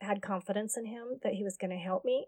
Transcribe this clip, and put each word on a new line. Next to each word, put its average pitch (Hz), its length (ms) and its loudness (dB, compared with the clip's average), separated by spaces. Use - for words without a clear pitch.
had 202 220 2
confidence 202 540 0
in 226 100 -2
him 233 360 -6
that 220 120 2
he 196 80 0
was 196 140 0
gonna 180 220 -2
help 185 260 0
me 254 220 2